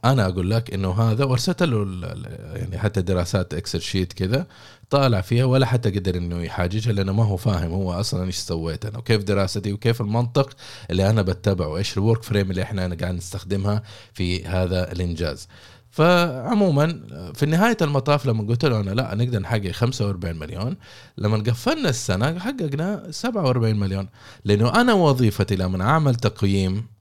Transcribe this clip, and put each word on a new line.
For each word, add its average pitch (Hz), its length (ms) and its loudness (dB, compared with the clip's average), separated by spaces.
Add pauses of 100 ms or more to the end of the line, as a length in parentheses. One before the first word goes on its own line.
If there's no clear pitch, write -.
أنا 123 200 4
أقول 92 260 0
لك 117 220 -2
إنه 95 180 -2
هذا"، 113 320 2
وأرسلت 135 400 0
له 117 200 2
ال-، 92 220 -6
ال-، - 520 -10
يعني، 90 200 -6
حتى 101 240 0
دراسات 90 520 0
Excel 85 280 -4
شيت 92 320 -2
كذا، 120 340 -2 (420)
طالع 131 320 4
فيها 120 240 2
ولا 127 200 4
حتى 117 240 2 (100)
قدر 90 180 -2
إنه 87 240 -4
يحاججها، 98 520 -2
لأنه 98 200 0
ما 110 100 4
هو 101 140 0
فاهم 85 340 0
هو 90 220 -2
أصلًا 90 300 -4
إيش 90 140 -4
سويت 82 480 -6
أنا، 107 120 -8
وكيف 113 260 0
دراستي، 98 500 0
وكيف 113 280 -2
المنطق 120 480 0 (400)
اللي 92 200 4
أنا 110 120 4
بتبعه، 90 460 0
وإيش 85 300 -4
الورك 113 260 2
فريم 98 280 0
اللي 92 120 -2
إحنا 95 180 -4 (140)
قاعد 87 200 -4
نستخدمها 98 680 -2 (300)
في 90 320 -2
هذا 90 460 0
الإنجاز. 85 560 -4 (440)
فعمومًا، 170 1080 2 (320)
في - 120 0
نهاية 185 360 4
المطاف، 143 440 2
لما 113 220 2
قلت 117 180 0
له 117 140 2
أنا: 98 120 -2
"لا، 117 240 -2
نقدر 120 240 0
نحقق 98 320 -2
خمسة 117 340 0
وأربعين 87 340 -4
مليون"، 95 360 -6 (420)
لما 107 200 2
قفلنا 170 520 0
السنة 123 500 0
حققنا 185 720 -4
سبعة 220 320 -4
وأربعين 113 360 2
مليون. 98 280 -2 (380)
لأنه 107 360 4
أنا 247 120 6
وظيفتي 123 640 4
لما 92 280 0
أعمل 139 320 4
تقييم 98 680 0 (160)